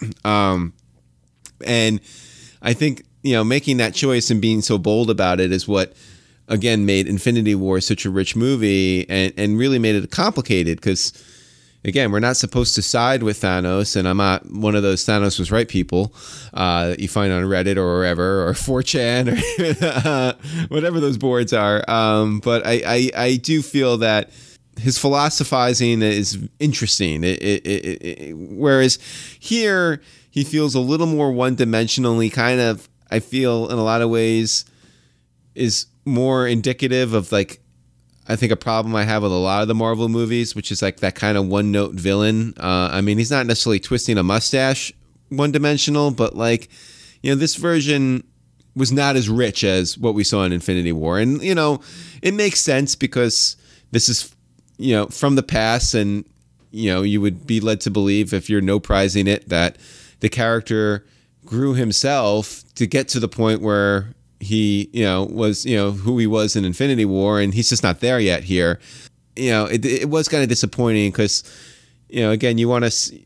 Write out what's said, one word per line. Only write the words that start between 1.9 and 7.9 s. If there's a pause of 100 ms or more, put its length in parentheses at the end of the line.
I
think, (180)
you
know,
making
that
choice
and
being
so
bold
about
it
is
what, (540)
again,
made
Infinity
War
such